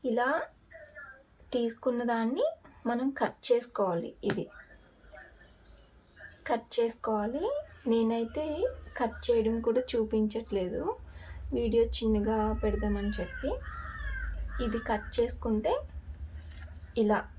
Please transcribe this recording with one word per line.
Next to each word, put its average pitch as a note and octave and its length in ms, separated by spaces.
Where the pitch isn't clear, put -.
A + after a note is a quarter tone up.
ఇలా A#3 180
తీసుకున్న A#3+ 560
దాన్ని A#3 340
మనం B3+ 180
కట్ - 280
చేసుకోవాలి. G3+ 640
ఇది - 160
కట్ A#3 260
చేసుకోవాలి. A3+ 680
నేనైతే A3+ 520
కట్ A3+ 260
చేయడం A3+ 300
కూడా A#3+ 160
చూపించట్లేదు, A3 920
వీడియో A#3 240
చిన్నగా A3 400
పెడదామని G#3 560
చెప్పి. - 320
ఇది A3+ 140
కట్ G#3+ 280
చేసుకుంటే A#3 560
ఇలా G#3 180